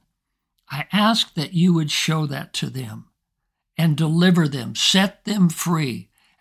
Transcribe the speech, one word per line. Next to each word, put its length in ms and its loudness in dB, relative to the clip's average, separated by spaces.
I 220 -8
ask 440 0
that 180 -6
you 200 4
would 180 0
show 340 -2
that 280 -10
to 180 -6
them 340 -12
and 180 2
deliver 520 2
them, 280 -8
set 500 0
them 220 2
free, 640 -4